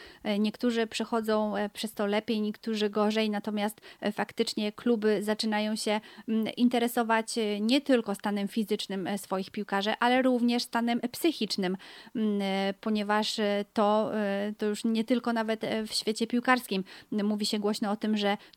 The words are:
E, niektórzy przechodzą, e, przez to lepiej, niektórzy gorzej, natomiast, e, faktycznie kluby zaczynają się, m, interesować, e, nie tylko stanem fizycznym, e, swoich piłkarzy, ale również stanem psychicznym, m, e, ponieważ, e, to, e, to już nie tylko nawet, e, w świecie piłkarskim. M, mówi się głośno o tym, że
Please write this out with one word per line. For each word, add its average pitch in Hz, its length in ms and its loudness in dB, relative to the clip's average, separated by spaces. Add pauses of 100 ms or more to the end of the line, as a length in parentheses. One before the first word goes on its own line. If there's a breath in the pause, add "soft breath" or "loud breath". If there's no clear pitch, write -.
(240 loud breath)
E, 208 160 0
niektórzy 226 480 0
przechodzą, 214 680 -2
e, 202 120 -2
przez - 240 -8
to 208 120 -2
lepiej, 214 360 0
niektórzy 214 480 -2
gorzej, 214 400 2
natomiast, 208 520 -2 (200 loud breath)
e, 208 100 0
faktycznie 214 600 -2
kluby 214 520 2
zaczynają 214 520 0
się, 214 240 0 (280 loud breath)
m, 220 200 0 (100)
interesować, 233 800 2
e, 208 220 0
nie 240 220 4
tylko 233 340 2
stanem 208 320 -2
fizycznym, 196 600 -2
e, 196 100 -2
swoich 190 340 -4
piłkarzy, 202 480 -2
ale 247 220 4
również 240 420 2
stanem 233 360 0 (120)
psychicznym, 196 640 0 (380 loud breath)
m, 214 260 0
e, 196 400 0
ponieważ, 214 580 0
e, 202 340 0
to, 214 420 4
e, 208 420 -2
to 220 80 -2
już 208 180 -2
nie 220 200 0
tylko 233 300 0
nawet, 220 300 -2
e, 220 240 -2
w - 60 -10
świecie 220 340 -2
piłkarskim. 240 560 0 (280 loud breath)
M, 208 140 0
mówi 208 200 -2
się 214 220 -2
głośno 214 240 0
o 208 40 0
tym, 214 220 0
że 202 200 2 (200 loud breath)